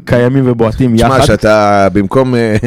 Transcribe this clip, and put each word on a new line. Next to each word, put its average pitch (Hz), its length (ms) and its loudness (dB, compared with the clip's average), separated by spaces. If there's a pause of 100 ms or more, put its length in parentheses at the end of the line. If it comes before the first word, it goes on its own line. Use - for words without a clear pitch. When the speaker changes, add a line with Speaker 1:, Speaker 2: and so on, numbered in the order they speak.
Speaker 1:
קיימים 127 420 0
ובועטים 117 480 0
Speaker 2:
תשמע, 113 120 2
Speaker 1:
יחד. 127 180 2
Speaker 2:
שאתה 104 680 2
במקום, 123 420 -2
אה, 113 200 -2 (120)